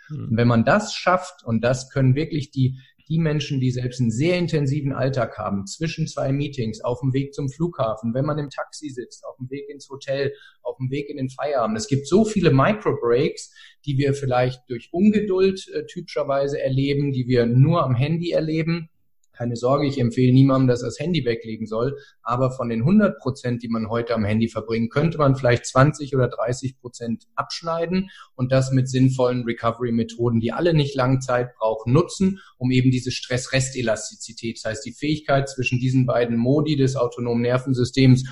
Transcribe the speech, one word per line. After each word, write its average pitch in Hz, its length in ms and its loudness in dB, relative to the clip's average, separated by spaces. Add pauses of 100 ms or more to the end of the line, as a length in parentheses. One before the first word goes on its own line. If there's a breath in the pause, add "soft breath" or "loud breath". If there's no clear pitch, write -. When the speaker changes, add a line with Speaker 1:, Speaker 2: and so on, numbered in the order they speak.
Speaker 1:
Mhm. 123 200 -10
Speaker 2:
Und 110 80 2
wenn 120 100 4
man 113 160 6
das 202 300 2
schafft, - 500 -2
und 113 200 -2
das 131 260 0
können 131 240 4
wirklich 151 380 -2
die, 131 260 0 (320 loud breath)
die 160 100 -2
Menschen, 151 400 -2
die 127 120 0
selbst 127 280 -6
einen 113 120 2
sehr 160 260 0
intensiven 147 560 -2
Alltag 127 440 -2
haben, 98 300 -6
zwischen 160 400 -6
zwei 135 240 -4
Meetings, 135 480 -4
auf 120 220 -6
dem 131 100 0
Weg 139 220 -4
zum 139 160 -6
Flughafen, 120 640 -4
wenn 131 100 -2
man 151 140 -2
im 143 120 -6
Taxi - 400 -12
sitzt, 123 360 -14
auf 120 100 -14
dem 127 140 -12
Weg 139 180 -10
ins 143 220 -18
Hotel, 135 420 -6 (300 loud breath)
auf 123 160 -8
dem 131 140 -6
Weg 143 180 -6
in 147 80 -12
den 131 120 -6
Feierabend. 127 480 -2
Es - 120 -8
gibt 139 180 0
so 208 160 4
viele 175 300 2
Microbreaks, 135 960 0 (340 loud breath)
die 139 120 -2
wir 139 160 2
vielleicht 127 560 0
durch 120 240 -10
Ungeduld, 196 800 2
äh, 147 140 -6
typischerweise 143 760 -4
erleben, 139 500 0
die 123 160 -2
wir 120 180 4
nur 143 380 6
am 127 120 0
Handy 165 360 0
erleben. 160 560 -2 (460)
Keine 120 220 -4
Sorge, 135 320 0
ich 131 100 -2
empfehle 127 360 4
niemandem, 135 340 6
dass 120 160 0
er 120 60 -6
das - 100 -10
Handy 151 260 -4
weglegen 113 400 -4
soll. 113 320 -4 (240 loud breath)
Aber 127 300 -2
von 120 180 -6
den 113 160 -2
hundert 208 320 4
Prozent, 123 460 -4
die 117 60 -8
man 110 200 -4
heute 117 240 -2
am 110 100 0
Handy 110 260 2
verbringt, 113 420 -4
könnte 160 260 0
man 139 180 4
vielleicht 123 300 2
zwanzig 143 480 2
oder 127 140 2
dreißig 127 520 -6
Prozent 117 440 -10 (100)
abschneiden 165 800 -4 (240 loud breath)
und 127 160 -2
das 131 200 2
mit 131 160 2
sinnvollen 127 580 2
Recovery-Methoden, 117 960 -2
die 117 100 -2
alle 160 240 2
nicht 139 200 2
lange 131 240 2
Zeit 123 360 -2
brauchen, 110 360 -2
nutzen, 190 480 2 (200 loud breath)
um 123 100 -2
eben 127 220 4
diese 123 180 -2
Stress-Rest-Elastizität, 120 1500 -4
das 110 120 -8
heißt 107 160 -8
die 120 80 -10
Fähigkeit, 147 560 -2
zwischen 123 300 -2
diesen 127 260 2
beiden 120 320 0
Modi 147 380 2
des 131 200 2
autonomen 120 460 -2
Nervensystems 127 920 4